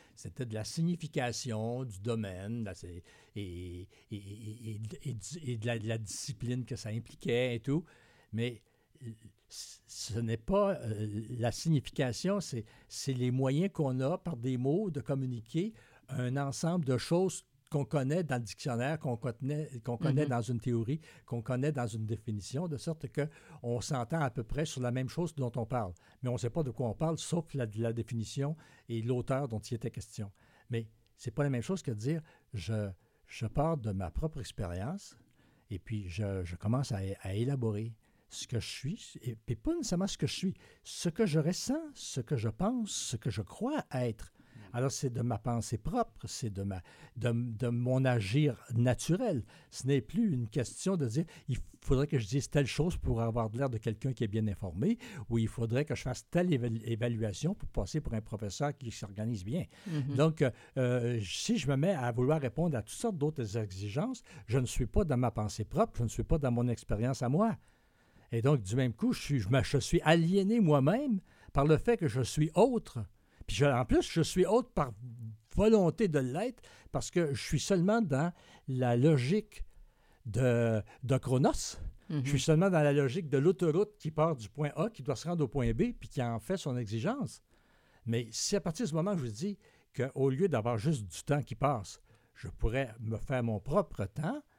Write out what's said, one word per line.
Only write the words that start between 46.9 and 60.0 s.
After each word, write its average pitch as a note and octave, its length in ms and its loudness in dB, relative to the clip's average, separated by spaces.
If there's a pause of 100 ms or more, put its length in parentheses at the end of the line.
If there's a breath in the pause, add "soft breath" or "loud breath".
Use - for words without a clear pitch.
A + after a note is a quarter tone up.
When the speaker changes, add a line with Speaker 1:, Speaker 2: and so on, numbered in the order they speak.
Speaker 1:
de, A#2+ 160 0
de A#2+ 360 -2
mon B2 360 2
agir B2 580 4 (120)
naturel. C3 680 2 (280 loud breath)
Ce - 160 -8
n'est C3+ 160 4
plus G#3+ 280 2
une B2 160 0
question E3 520 -2
de C#3 80 2
dire, « A2+ 180 0 (240 loud breath)
Il C3 80 0 (240)
faudrait C#3+ 260 4
que D3+ 120 2
je G#2+ 80 0
dise B2+ 240 -2
telle C#3+ 160 4
chose D#3+ 320 0
pour A#2 240 0
avoir A2+ 320 0
l'air C3 160 0
de A2+ 80 -2
quelqu'un A#2 340 -2
qui A#2 120 -2
est G#2+ 40 0
bien A2 180 0
informé », G2+ 520 0 (320 loud breath)
ou « A#2 80 2
Il A2 100 2
faudrait A#2 380 0
que B2 80 -2
je - 80 -6
fasse - 260 -6
telle F3+ 240 2
éva-, A#2+ 160 2 (160)
évaluation A#2 720 -2
pour - 160 -8
passer B2 320 -2
pour A2+ 100 -6
un A2 80 0
professeur A2 560 -4
qui A#2 140 -10
s'organise G#2 520 -4
bien. » C#3+ 220 -4 (220 loud breath)
Speaker 2:
Mhm. C#3+ 300 -2